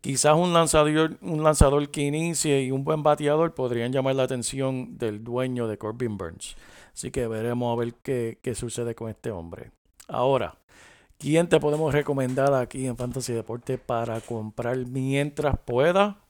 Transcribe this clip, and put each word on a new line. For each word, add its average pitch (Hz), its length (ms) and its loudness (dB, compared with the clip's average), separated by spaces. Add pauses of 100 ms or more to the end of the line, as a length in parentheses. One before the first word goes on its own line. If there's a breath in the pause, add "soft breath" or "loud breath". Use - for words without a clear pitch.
Quizás 143 360 4
un 175 160 4
lanzador, 156 680 4
un 165 200 -4
lanzador 147 480 4
que 147 120 -4
inicie 151 600 0
y 127 80 -2
un 135 140 -2
buen 156 180 0
bateador 151 500 2
podrían 123 400 -2
llamar 135 220 2
la 135 80 2
atención 131 720 -4
del 110 280 -4
dueño 123 420 -2
de 107 100 -2
Corbin 113 400 -4
Burns. 87 400 -10 (380 loud breath)
Así - 160 -10
que 127 160 -2
veremos 117 460 -2
a 117 80 -2
ver 120 140 -4
qué, 120 460 -4
qué 123 140 -4
sucede 117 400 -6
con 113 160 -10
este 110 220 -8
hombre. 92 400 -12 (340)
Ahora, 123 480 0 (640 loud breath)
¿quién 170 300 2
te 156 100 4
podemos 147 340 0
recomendar 135 640 2
aquí 131 320 -2
en 120 100 -4
Fantasy 123 360 -6
Deporte 120 440 -4
para 117 440 -4
comprar 117 560 -6 (100)
mientras 139 720 -2
pueda? 180 600 2 (100)